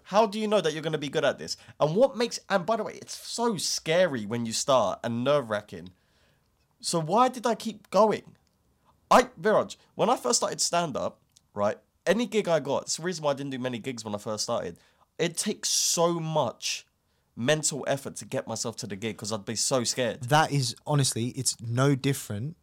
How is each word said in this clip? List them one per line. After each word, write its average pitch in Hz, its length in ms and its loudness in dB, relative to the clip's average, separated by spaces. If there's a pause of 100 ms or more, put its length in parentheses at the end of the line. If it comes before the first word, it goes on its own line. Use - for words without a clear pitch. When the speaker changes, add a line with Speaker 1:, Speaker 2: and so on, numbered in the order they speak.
Speaker 1:
How 214 220 4
do 208 140 -6
you 214 80 -2
know 208 120 4
that 160 120 0
you're 160 100 -6
gonna 156 160 -2
be 143 100 -4
good 151 160 0
at 127 140 2
this? - 180 -8 (220)
And 151 160 2
what 226 220 4
makes, 233 320 -4
and 185 180 2
by 226 100 2
the 214 80 -4
way, - 100 -10
it's - 200 -16
so 233 420 -2
scary 156 680 2
when 117 200 -2
you 113 60 -6
start 113 520 2
and 117 180 -2
nerve-wracking. 110 680 -2 (920)
So 170 200 -2
why 202 280 4
did 247 180 -6
I 233 80 2
keep - 360 -8
going? 196 440 4 (760)
I, 233 140 10 (160)
Viraj, 160 360 2 (180)
when 180 160 2
I 262 60 4
first 240 220 0
started 151 220 -2
stand-up, 135 600 -2 (340)
right, 104 240 0 (280)
any 226 200 4
gig 202 220 0
I 165 100 4
got, 135 260 0
it's - 120 -4
the 160 60 -10
reason 165 200 -6
why 143 100 2
I - 20 0
didn't 139 180 -6
do 131 80 -6
many 123 180 -4
gigs 113 260 -8
when 107 100 -4
I 104 40 -4
first 107 240 -6
started. 90 360 -4 (400)
It 160 180 -2
takes - 320 -4
so 170 500 0
much 156 680 -4 (500)
mental 147 500 0
effort - 300 -4
to - 80 -12
get 131 220 -6
myself 113 300 -6
to - 100 -10
the 101 100 -8
gig 104 220 -6
'cause 104 120 -10
I'd 104 140 -4
be 117 120 -6
so 127 280 2
scared. 117 400 -2
Speaker 2:
That 147 260 4
is, 135 240 0 (120)
honestly, 131 420 0
it's - 320 -4
no 123 340 2
different. 131 680 -4